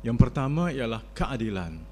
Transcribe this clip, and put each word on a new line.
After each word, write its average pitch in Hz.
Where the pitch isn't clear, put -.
Yang 120
pertama 151
ialah 113
keadilan. 104